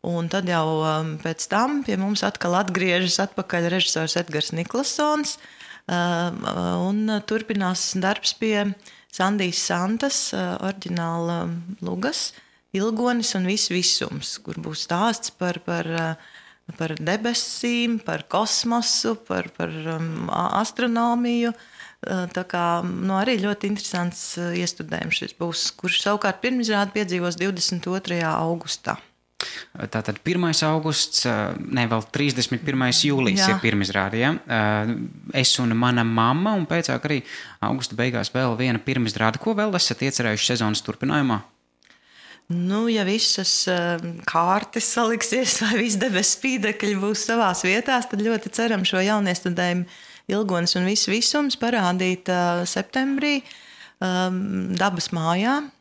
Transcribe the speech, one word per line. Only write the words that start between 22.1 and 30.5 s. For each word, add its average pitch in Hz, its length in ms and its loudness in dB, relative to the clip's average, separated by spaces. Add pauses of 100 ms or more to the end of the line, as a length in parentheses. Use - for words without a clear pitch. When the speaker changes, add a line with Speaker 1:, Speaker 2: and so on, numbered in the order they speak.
Speaker 1:
tā 180 180 -6
kā, 180 200 -2 (160)
nu, 185 340 -2
arī 220 240 2
ļoti 202 320 0
interesants, 175 540 -2 (100)
ā, 175 180 -4
iestudējums 165 680 -2
šis - 160 -10
būs, 170 340 -2
kurš - 300 -2
savukārt 202 400 0
pirmizrādi 220 560 0
piedzīvos 175 400 -2
divdesmit 175 480 -2
otrajā 175 480 -2
augustā. - 640 -2 (880)
Speaker 2:
Tātad 107 340 -4
pirmais 170 420 2